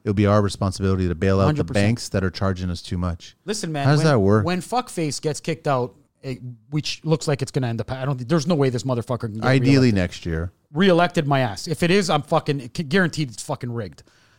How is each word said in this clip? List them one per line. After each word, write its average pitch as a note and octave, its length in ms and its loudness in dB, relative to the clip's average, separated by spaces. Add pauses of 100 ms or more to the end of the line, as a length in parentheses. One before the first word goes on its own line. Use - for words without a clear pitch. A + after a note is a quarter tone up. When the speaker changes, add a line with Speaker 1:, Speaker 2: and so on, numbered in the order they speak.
Speaker 1:
It'll G#2+ 80 0
be G2+ 120 4
our G#2 160 6
responsibility F#2+ 680 0
to E2+ 60 -2
bail F#2+ 220 2
out - 40 4
the G2 60 4
Speaker 2:
Hundred C#3+ 200 0
percent. G2+ 200 0
Speaker 1:
banks A#2 220 -2
that F#2+ 140 -2
are F#2 60 0
charging F#2 400 -4
us E2+ 120 -6
too - 160 -8
much. F2 460 -6
Speaker 2:
Listen, F#3 300 -6
man, C#3 120 -2
Speaker 1:
How C3+ 60 4
does D3 80 4
Speaker 2:
when, D3+ 80 2
Speaker 1:
that C3+ 120 4
work? G2+ 260 4
Speaker 2:
when F3+ 160 0
fuckface F#3 600 -4
gets D3+ 200 -4
kicked D#3+ 260 -6
out, B2+ 280 0 (280)
eh, C3+ 120 -8 (340)
which D3 340 -6
looks D#3 240 0
like C#3+ 140 -2
it's C3 100 -4
gonna B2+ 160 -2
end A2+ 140 -4
up, - 100 -10
I C3 140 -8
don't C#3 120 -2
think, B2 120 -8
there's D3+ 180 2
no F3+ 80 2
way C#3 140 2
this A#2+ 140 -2
motherfucker B2 380 -2
can A2 120 -6
get A2 100 -8
Speaker 1:
Ideally C3 480 6
Speaker 2:
reelected. G2+ 40 4
Speaker 1:
next F2+ 300 -2
year. E2 260 -4 (200)
Speaker 2:
Reelected E3+ 560 2
my C#3 140 2
ass. A#2 260 -6
If E3 160 -4
it E3+ 80 2
is, G3 180 2
I'm D3+ 120 2
fucking, C#3+ 560 -2
c-, F3 60 -4
guaranteed D#3 480 0
it's - 120 -14
fucking B2 300 -8
rigged. G#2 300 -10 (360)